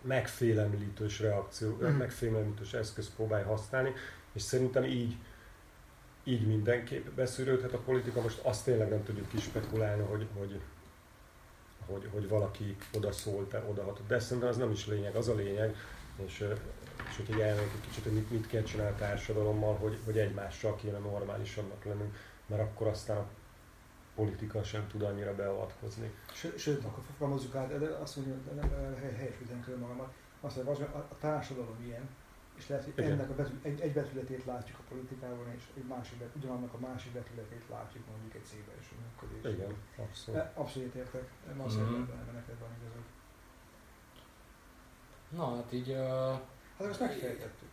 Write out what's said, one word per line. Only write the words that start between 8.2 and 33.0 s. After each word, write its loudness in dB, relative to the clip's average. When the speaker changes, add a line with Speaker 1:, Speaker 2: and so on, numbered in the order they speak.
Speaker 1:
Most 0
azt 4
tényleg 6
nem 4
tudjuk -2
kispekulálni, 2
hogy, 0
hogy, -4
hogy, -4
hogy 0
valaki 2
odaszólt-e, 0
odahatott. -2
De 6
szerintem 2
ez 2
nem 4
is 0
lényeg, 0
az 4
a 6
lényeg, 2
és, -6
ö, 2
és -6
hogyha 2
elmegyek 4
egy -4
kicsit, -4
hogy 0
mit, 2
mit 2
kell 2
csinálni 2
a 0
társadalommal, 4
hogy, 2
hogy 4
egymással 2
kéne -2
normálisabbnak -2
lennünk, -2
mert 2
akkor 2
aztán 2
a 0
politika 0
sem -2
tud -2
annyira 0
beavatkozni. -2
Speaker 2:
Ső-, -4
sőt, 2
akkor -4
fogalmazzuk 0
át, 0
de 2
azt -4
mondja, -2
de, -6
de, 2
de 0
hely-, -4
helyesbíteném -6
külön -6
magamat, -6
azt -6
mondja, 0
az, 0
a, -2
a -12
társadalom -2
ilyen, -8
és -14
lehet, 0
hogy -8
Speaker 1:
Igen. 4